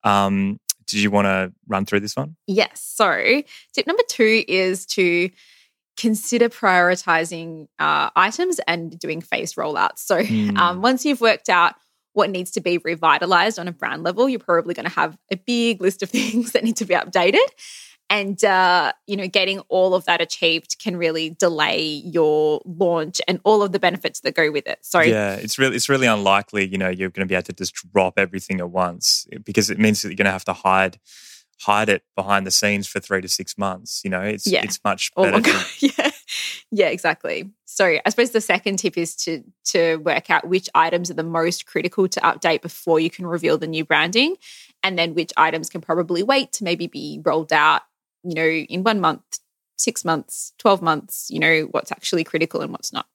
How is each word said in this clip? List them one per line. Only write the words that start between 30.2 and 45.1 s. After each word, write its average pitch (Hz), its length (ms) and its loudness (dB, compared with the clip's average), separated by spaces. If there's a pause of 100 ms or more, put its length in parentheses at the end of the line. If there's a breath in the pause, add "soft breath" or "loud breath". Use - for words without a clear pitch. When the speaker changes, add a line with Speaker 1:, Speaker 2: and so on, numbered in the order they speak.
Speaker 1:
have 95 140 -6
to 92 80 -2
hide, 95 440 2 (640 loud breath)
hide 104 300 0
it 95 120 2 (140)
behind 98 300 0
the 92 40 -6
scenes 101 360 0
for - 120 -8
three 98 220 -4
to 92 80 -12
six - 300 -6
months. 98 460 -6
You 101 60 -4
know, 92 120 -4
it's, 107 240 -4
Speaker 2:
Yeah. - 180 2
Speaker 1:
it's 98 200 -6
much 101 300 -2
Speaker 2:
Or 190 100 2
Speaker 1:
better 196 100 2
Speaker 2:
longer. 233 180 4
Speaker 1:
to - 340 -2
Speaker 2:
<laughs> 269 120 4
Yeah. - 120 2 (600 loud breath)
Yeah, 196 180 2
exactly. 160 600 -4 (160)
So 175 400 2
I - 20 4
suppose 240 220 2
the 220 100 0
second 190 380 -2
tip 185 180 -4
is 170 200 -4
to, 165 260 -6 (240)
to 165 300 2
work 156 340 -2
out 165 180 2
which 185 260 0
items 170 360 2
are 165 40 -8
the 156 80 -4
most 165 440 -2
critical 190 420 -2
to - 120 -4
update 165 420 2
before 165 380 0
you 165 100 0
can 180 160 -12
reveal 165 320 0
the 165 80 -6
new 160 180 -4
branding, 185 520 2 (460 loud breath)
and 190 160 -2
then 165 160 0